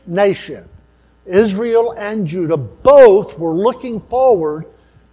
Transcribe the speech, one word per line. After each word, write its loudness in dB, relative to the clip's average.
nation, -4
Israel -2
and -8
Judah, -4
both 4
were -6
looking -4
forward -2